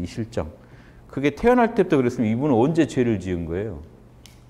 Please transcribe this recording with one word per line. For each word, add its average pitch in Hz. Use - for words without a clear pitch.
이 87
실정. 95
그게 139
태어날 233
때부터 180
그랬으면 120
이분은 131
언제 156
죄를 120
지은 87
거예요? 87